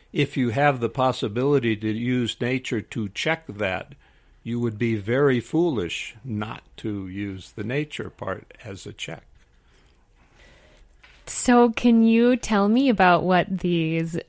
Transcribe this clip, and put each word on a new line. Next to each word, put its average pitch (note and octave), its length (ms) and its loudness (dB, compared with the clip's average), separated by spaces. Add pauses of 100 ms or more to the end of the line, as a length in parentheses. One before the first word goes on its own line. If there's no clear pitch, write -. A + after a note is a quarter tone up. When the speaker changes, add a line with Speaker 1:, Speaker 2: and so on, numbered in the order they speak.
(140)
Speaker 1:
if C#3+ 240 -2
you B2 120 2
have C3+ 300 2
the A#2 100 -2
possibility B2+ 880 0
to A2 140 -4
use A#2+ 480 -2
nature B2 420 -2
to G#2 280 -6
check - 380 -6
that, F#2+ 460 -6 (500)
you A#2 160 -4
would A2+ 180 -4
be A2+ 180 0
very B2 440 2
foolish C3 840 -4
not A2 380 -6 (160)
to G2+ 300 -8
use F#2+ 460 -10
the G#2+ 100 -10
nature C#3+ 480 -6
part - 420 -10 (100)
as G2 220 -14
a G#2 80 -14
check. - 300 -12 (2000)
Speaker 2:
So A#3+ 420 4
can A3+ 340 4
you A#3 340 6
tell G3+ 320 2
me B3+ 200 4
about F#3 320 4
what F3+ 380 0
these E3 560 -2 (140)